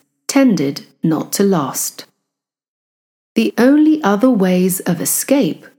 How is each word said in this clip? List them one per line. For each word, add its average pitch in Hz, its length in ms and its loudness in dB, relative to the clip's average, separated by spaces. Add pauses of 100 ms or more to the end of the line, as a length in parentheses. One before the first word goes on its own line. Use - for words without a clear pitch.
(280)
tended 175 580 0 (160)
not 156 300 -4
to - 100 -2
last. 165 640 -4 (1300)
The 226 240 0
only 302 440 4
other 202 280 2
ways 185 500 0
of 170 200 -4
escape - 680 -2 (120)